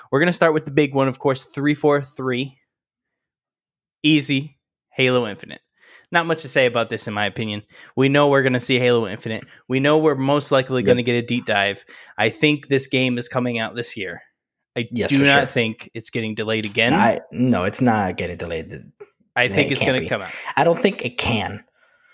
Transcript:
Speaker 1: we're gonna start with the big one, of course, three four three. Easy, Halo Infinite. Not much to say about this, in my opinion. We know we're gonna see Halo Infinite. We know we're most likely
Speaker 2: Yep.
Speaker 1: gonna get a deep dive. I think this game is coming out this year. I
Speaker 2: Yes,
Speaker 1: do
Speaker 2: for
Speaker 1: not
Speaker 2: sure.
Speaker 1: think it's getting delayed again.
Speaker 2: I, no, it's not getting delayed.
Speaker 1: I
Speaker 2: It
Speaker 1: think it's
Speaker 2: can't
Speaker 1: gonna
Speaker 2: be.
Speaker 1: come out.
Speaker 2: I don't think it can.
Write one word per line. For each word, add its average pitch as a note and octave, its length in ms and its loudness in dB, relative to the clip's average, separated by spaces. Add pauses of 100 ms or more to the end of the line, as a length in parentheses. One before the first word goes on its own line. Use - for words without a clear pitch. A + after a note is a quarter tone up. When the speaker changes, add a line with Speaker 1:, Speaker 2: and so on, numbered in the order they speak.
(120)
Speaker 1:
we're C3+ 80 2
gonna F3 140 4
start E3 200 4
with D#3 120 -2
the D3 60 -12
big C#3+ 220 2
one, C3+ 140 2
of B2+ 100 -4
course, C3+ 280 -2
three D3 280 -2
four C#3+ 300 2
three. C3 540 -6 (1500)
Easy, D3 540 0 (320)
Halo B2+ 380 2
Infinite. F#2 340 -14 (500)
Not E3+ 140 2
much D#3+ 160 -2
to C3+ 80 -12
say C3 160 2
about A#2 240 0
this, A2+ 180 -6
in G#2+ 60 -6
my G#2 120 0
opinion. G#2 380 -6 (320)
We C3+ 140 4
know C#3+ 180 4
we're C#3 160 4
gonna B2+ 160 2
see B2 200 0
Halo A#2+ 280 2
Infinite. A2 380 -8 (240)
We C3 100 0
know D3 180 4
we're D#3 180 2
most C#3 360 0
likely C3 300 2
Speaker 2:
Yep. B2+ 60 0
Speaker 1:
gonna B2 160 2
get A#2+ 120 0
a A#2+ 100 0
deep A#2+ 200 -4
dive. G2+ 400 0 (320)
I A2 120 2
think D3 380 0
this C3+ 200 0
game B2+ 300 0
is B2 120 -6
coming B2 300 -2
out A2 160 -6
this A#2 200 -6
year. F2+ 280 -10 (520)
I A#2+ 160 -4
Speaker 2:
Yes, G#2+ 200 -2
Speaker 1:
do C#3 80 4
Speaker 2:
for C#3 60 4
Speaker 1:
not C#3 120 4
Speaker 2:
sure. C#3 80 2
Speaker 1:
think A2+ 480 -4
it's A2+ 160 -10
getting A2 240 -6
delayed A2 320 -4
again. A2+ 280 2
Speaker 2:
I, - 260 2 (120)
no, G#2 340 0
it's G2+ 160 0
not G#2+ 360 0
getting F2+ 200 -6
delayed. E2 540 -10 (440)
Speaker 1:
I B2 80 2
Speaker 2:
It A#2+ 80 0
Speaker 1:
think C3 200 0
it's C3 100 -2
Speaker 2:
can't B2+ 80 0
Speaker 1:
gonna B2+ 120 2
Speaker 2:
be. - 80 -6
Speaker 1:
come G#2+ 140 -4
out. F#2 80 -12 (240)
Speaker 2:
I C#3 80 4
don't E3 160 2
think - 260 0
it - 120 -10
can. G2+ 460 -4 (500)